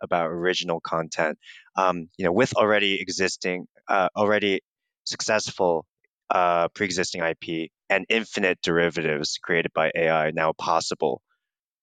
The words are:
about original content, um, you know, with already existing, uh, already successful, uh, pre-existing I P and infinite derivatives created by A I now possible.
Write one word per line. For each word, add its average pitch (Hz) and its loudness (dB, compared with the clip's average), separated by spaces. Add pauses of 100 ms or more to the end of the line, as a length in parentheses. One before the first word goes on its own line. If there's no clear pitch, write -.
about 85 -2
original 87 -2
content, 80 -4 (380)
um, 87 0
you 95 -2
know, 87 2
with 123 2
already 101 2
existing, 92 -4 (220)
uh, 95 2
already 104 2 (460)
successful, 92 -2 (440)
uh, 87 4
pre-existing 90 -4
I 82 0
P 80 -6 (180)
and 95 2
infinite 101 0
derivatives 80 0
created 85 0
by 80 2
A 82 2
I 78 2
now 80 0
possible. - -2 (600)